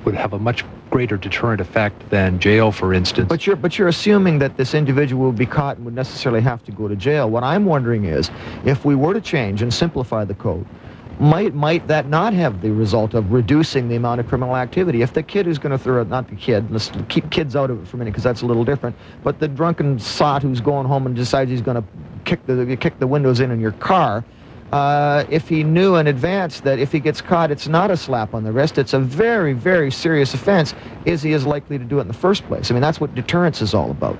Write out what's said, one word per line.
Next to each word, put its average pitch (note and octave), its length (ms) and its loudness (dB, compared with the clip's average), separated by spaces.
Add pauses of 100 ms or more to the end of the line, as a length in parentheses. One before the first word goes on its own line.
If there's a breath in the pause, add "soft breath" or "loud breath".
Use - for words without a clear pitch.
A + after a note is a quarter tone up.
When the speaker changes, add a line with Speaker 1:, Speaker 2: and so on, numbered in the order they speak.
Speaker 1:
would G#2 100 -2
have G2+ 180 -4
a G2+ 60 -6
much A2+ 260 -2 (260)
greater A#2 260 0
deterrent G#2 420 -2
effect G2+ 520 -4
than F#2 280 2
jail, G#2+ 320 4
for F#2+ 220 -2
instance. F#2 340 2
Speaker 2:
But E3 200 -2
you're, G3+ 100 4
but D3 220 -2
you're F#3+ 100 4
assuming F#3 520 4
that C3+ 180 0
this C3 160 -2
individual C3+ 500 2
will C3 80 2
be A2+ 140 0
caught C#3 300 -2
and A#2+ 100 -14
would A#2 80 -10
necessarily B2 480 -2
have A#2+ 220 0
to G#2+ 80 -14
go G#2 140 -6
to G#2 80 -4
jail. B2+ 360 0
What A#2 120 0
I'm E3+ 220 0
wondering A#2+ 400 0
is, D#2 260 -2 (360 loud breath)
if C3+ 180 0
we C#3+ 100 4
were D3+ 200 2
to A3 80 -2
change G#2+ 400 -2
and A#2+ 100 0
simplify B2+ 540 -2
the G2 80 -6
code, F#2 320 -4 (540 loud breath)
might, D#3 340 4
might D#3 320 0
that D3 220 0
not F3 240 2
have C3+ 300 0
the G#2+ 100 0
result A2 420 0
of G#2+ 180 0
reducing B2+ 560 2
the A#2+ 80 -2
amount A#2+ 240 0
of A#2+ 80 -4
criminal B2+ 280 -2
activity? B2+ 460 0
If - 100 0
the D#3 100 0
kid G3 240 -2
who's D#3+ 120 0
gonna C#3 200 -2
throw, B2+ 260 0
not B2 240 -4
the G2+ 80 -12
kid, A2+ 340 0
let's A2 200 -4 (180)
keep - 220 0
kids D3+ 240 -2
out C3+ 160 0
of A2+ 120 -6
it - 60 -16
for - 80 -12
a - 20 -8
minute G#2+ 160 -4
'cause G#2 100 -6
that's B2 180 0
a A#2+ 40 -4
little A#2 180 2
different, C3 320 -2 (260 loud breath)
but D3 160 -2
the D#3 80 0
drunken C#3+ 520 0
sot C#3+ 440 0
who's C3 180 0
going C#3 260 0
home C3+ 200 0
and B2+ 80 -2
decides B2 360 0
he's B2+ 100 -2
gonna A#2 240 -2 (400)
kick - 220 -2
the, B2+ 300 0
kick - 220 -2
the C3+ 80 0
windows C3 340 2
in, B2+ 120 2
in A2+ 80 -2
your A2 120 0
car, B2 520 0 (480 loud breath)
uh, C#3+ 560 2
if D#3 200 -2
he D#3 140 2
knew F3 340 4
in D#3 100 4
advance D#3+ 540 -2
that C3+ 180 0
if C#3+ 120 0
he D#3 80 0
gets D3 220 0
caught, E3+ 300 2
it's D3 180 -4
not F3 220 2
a F3+ 60 2
slap A#2 380 -4
on A2 80 -4
the A2 80 -4
wrist, C3+ 280 2
it's C3+ 160 0
a C3+ 40 2
very, D#3+ 540 0
very D3+ 400 2
serious D3+ 420 2
offense, E3+ 400 2 (300 loud breath)
is E3 180 0
he D#3 120 0
as C#3 120 2
likely D3 320 -4
to B2 60 -6
do C#3 140 -2
it B2+ 40 0
in F2+ 60 -6
the A#2 60 -6
first G3 320 0
place? - 240 -4
I A#2+ 40 2
mean, B2 60 2
that's D#3 200 2
what D3 140 -4
deterrence E3+ 460 0
is G#2+ 140 0
all C#2+ 160 2
about. G#1+ 300 -2